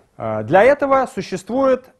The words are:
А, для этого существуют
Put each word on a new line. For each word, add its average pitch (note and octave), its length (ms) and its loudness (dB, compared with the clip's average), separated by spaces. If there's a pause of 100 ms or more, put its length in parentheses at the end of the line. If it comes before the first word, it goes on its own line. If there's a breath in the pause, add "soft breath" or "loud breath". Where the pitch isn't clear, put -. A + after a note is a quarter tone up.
(160)
А, A2 260 -6
для E3+ 220 4
этого C4+ 480 2
существуют B3 880 -4